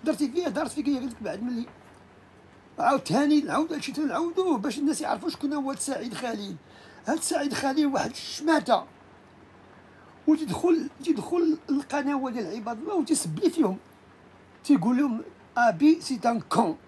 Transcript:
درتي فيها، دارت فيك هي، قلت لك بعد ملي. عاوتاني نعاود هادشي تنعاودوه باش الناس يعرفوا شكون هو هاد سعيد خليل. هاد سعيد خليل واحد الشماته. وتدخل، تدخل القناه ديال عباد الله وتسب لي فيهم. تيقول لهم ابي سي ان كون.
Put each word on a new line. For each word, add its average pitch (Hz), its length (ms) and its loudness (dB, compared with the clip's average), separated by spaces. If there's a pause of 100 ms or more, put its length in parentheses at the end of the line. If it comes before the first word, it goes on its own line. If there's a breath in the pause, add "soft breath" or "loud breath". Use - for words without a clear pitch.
درتي 294 280 0
فيها، 339 180 -2
دارت 269 220 -4
فيك 294 180 -2
هي، 277 100 0
قلت 247 140 -6
لك - 100 -14
بعد 190 200 -6
ملي. 240 220 -4 (1120)
عاوتاني 277 640 4
نعاود 320 320 -2
هادشي 285 180 -8
تنعاودوه 320 640 0
باش 220 200 -4
الناس 294 240 0
يعرفوا 294 280 -4
شكون 294 240 -4
هو 277 180 -4
هاد - 80 -8
سعيد 247 340 -6
خليل. 202 420 -6 (500 loud breath)
هاد 302 140 0
سعيد 285 340 -2
خليل 277 320 0
واحد 269 240 0
الشماته. - 760 0 (1400)
وتدخل، 311 640 2 (160)
تدخل 320 520 2 (120)
القناه 277 600 -2
ديال 214 260 -6
عباد 226 240 -8
الله 392 160 -6
وتسب 247 440 0
لي 370 100 2
فيهم. 202 280 0 (840)
تيقول 190 340 4
لهم 254 240 0 (360)
ابي 240 440 6
سي 254 240 -4
ان 233 140 2
كون. - 380 0 (100)